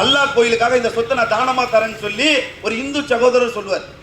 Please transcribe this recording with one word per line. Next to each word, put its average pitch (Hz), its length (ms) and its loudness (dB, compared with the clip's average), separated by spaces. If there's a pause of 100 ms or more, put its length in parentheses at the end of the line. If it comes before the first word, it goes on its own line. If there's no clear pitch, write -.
அல்லாஹ் 277 340 2
கோயிலுக்காக 233 420 2
இந்த 226 160 0
சொத்தை 233 240 -2
நான் 220 160 0
தானமா 247 280 0 (100)
தரேன்னு 220 320 0
சொல்லி 220 240 0 (360)
ஒரு 220 80 -2 (100)
இந்து 285 180 -4 (100)
சகோதரர் 240 460 2
சொல்லுவார். 196 280 -6 (180)